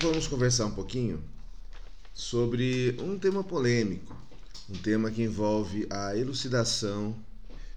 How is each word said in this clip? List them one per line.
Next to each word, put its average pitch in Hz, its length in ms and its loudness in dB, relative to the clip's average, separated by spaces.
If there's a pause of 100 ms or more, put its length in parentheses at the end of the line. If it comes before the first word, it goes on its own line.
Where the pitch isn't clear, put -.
vamos 160 260 4
conversar 123 400 4
um 101 60 0
pouquinho 98 500 -2 (880)
sobre 123 880 2
um 185 180 -2
tema 190 280 2
polêmico, 120 760 2 (480)
um 101 40 -8
tema 107 400 2
que 110 100 0
envolve 107 680 2
a 101 260 -2
elucidação 113 1000 0 (600)